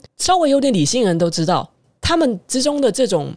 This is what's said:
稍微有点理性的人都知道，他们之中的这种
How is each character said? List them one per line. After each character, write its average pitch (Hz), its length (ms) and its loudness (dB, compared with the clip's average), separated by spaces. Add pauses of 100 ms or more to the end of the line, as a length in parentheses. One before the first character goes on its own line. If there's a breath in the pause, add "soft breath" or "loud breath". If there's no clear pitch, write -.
(160)
稍 359 220 0
微 320 100 2
有 277 100 4
点 269 140 2
理 175 120 2
性 240 180 0
的 208 60 2
人 165 100 0
都 170 120 0
知 160 140 -4
道， 165 260 -2 (300)
他 330 160 -2
们 254 320 0
之 262 140 -4
中 294 180 -2
的 254 100 2
这 254 160 0
种 156 300 -2